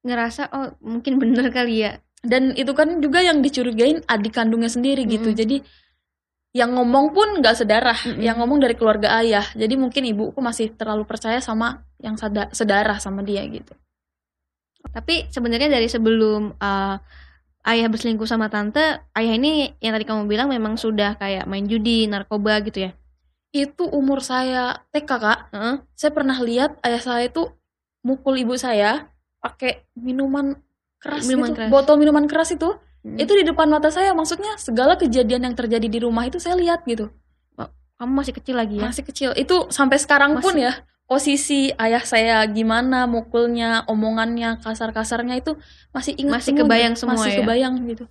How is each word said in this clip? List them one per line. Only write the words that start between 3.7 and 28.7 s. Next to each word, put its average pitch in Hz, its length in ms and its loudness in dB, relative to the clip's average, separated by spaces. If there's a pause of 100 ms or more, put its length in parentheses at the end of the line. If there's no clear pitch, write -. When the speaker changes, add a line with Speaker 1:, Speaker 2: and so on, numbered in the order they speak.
Speaker 2:
adik 220 240 0
kandungnya 226 380 0
sendiri 262 340 0
gitu. 220 240 0
Speaker 1:
Mm-mm. 214 80 0
Speaker 2:
Jadi 226 200 0 (920)
yang 247 240 2
ngomong 262 400 4
pun 415 240 4
nggak 233 160 6
sedarah, 233 480 2
Speaker 1:
Mm-mm. 226 240 -6
Speaker 2:
yang 226 160 0
ngomong 262 160 2
dari 254 160 4
keluarga 214 480 2
ayah. 208 320 2
Jadi 220 240 -2
mungkin 262 320 -2
ibuku 220 320 -4
masih 226 320 -4
terlalu 214 320 -6
percaya 226 320 -4
sama 240 480 -4 (140)
yang 220 160 -8
sada-, 208 400 -4
sedarah 208 400 2
sama 196 320 -8
dia 196 160 -4
gitu. - 320 -14 (1120)
Speaker 1:
Tapi 330 400 -6
sebenarnya 240 380 -2
dari 240 240 0
sebelum, 220 640 0
eh, 196 400 -2 (720)
ayah 226 220 2
berselingkuh 220 320 -2
sama 220 240 -2
tante, 214 560 -2 (100)
ayah 226 220 0
ini 285 480 0
yang 226 80 -2
tadi 214 160 -4
kamu 214 240 -4
bilang 233 160 0
memang 226 320 -2
sudah 208 400 -2
kayak 196 240 -4
main 196 240 -4
judi, 226 400 0
narkoba 208 560 -2
gitu 196 240 -6
ya? 185 40 -10 (640)
Speaker 2:
Itu 285 360 -2
umur 269 320 0
saya 254 580 -4 (100)
T 302 160 -4
K, 285 60 -6 (100)
Kak. 214 180 0 (140)
Speaker 1:
Heeh. 226 220 -4 (180)
Speaker 2:
Saya 302 180 0
pernah 269 280 -2
lihat 247 420 -2
ayah 240 220 -2
saya 247 260 -2
itu 339 200 -4 (520)
mukul 262 380 0
ibu 247 180 0
saya 233 540 0 (260)